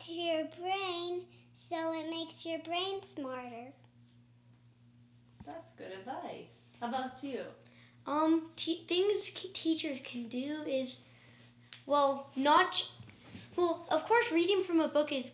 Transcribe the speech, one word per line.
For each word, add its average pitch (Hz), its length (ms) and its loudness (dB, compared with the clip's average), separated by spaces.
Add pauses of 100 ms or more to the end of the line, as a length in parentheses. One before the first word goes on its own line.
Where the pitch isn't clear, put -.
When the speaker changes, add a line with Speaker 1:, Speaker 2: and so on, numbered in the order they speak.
Speaker 1:
to 330 80 -12
your 330 320 0 (160)
brain, 359 680 -2 (280)
so 330 380 -4
it 320 180 -4
makes 330 340 -8
your 330 140 -4
brain 359 440 -4
smarter. 254 680 -10 (1800)
Speaker 2:
That's 330 300 -14
good 185 200 -12
advice. 277 500 -10 (300)
How 240 100 -4
about 254 360 -4
you? 262 160 -4 (640)
Speaker 3:
Um, 320 480 4
te-, - 320 -4
things 381 360 2 (120)
c-, - 200 -10
teachers 311 500 -2
can 240 240 -8
do 285 380 -4
is, 262 300 -2 (880)
well, 277 500 4
not 311 380 6
j-, - 100 0 (720)
well, 339 340 2
of 311 140 2
course, 453 260 4
reading 359 320 4
from 339 160 4
a 302 100 6
book 302 220 2
is 262 240 -2